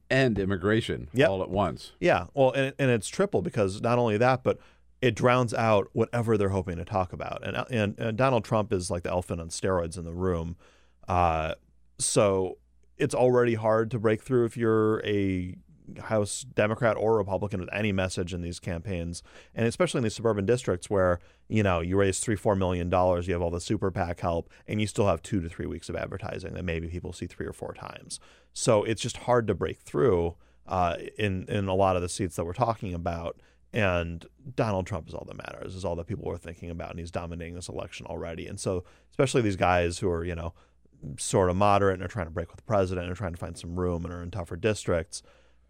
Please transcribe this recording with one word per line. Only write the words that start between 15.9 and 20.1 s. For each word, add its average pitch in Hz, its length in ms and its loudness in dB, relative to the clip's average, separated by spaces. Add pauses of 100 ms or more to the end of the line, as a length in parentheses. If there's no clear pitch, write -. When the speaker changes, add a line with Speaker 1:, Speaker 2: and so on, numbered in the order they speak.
Speaker 2:
House - 440 -2
Democrat 110 540 2
or 110 200 4
Republican 95 440 0
with - 120 -8
any 104 200 0
message 92 400 0
in 87 100 -6
these 87 180 -8
campaigns, 87 600 -6 (320)
and 113 120 2
especially 156 320 0
in 123 60 2
these 107 100 0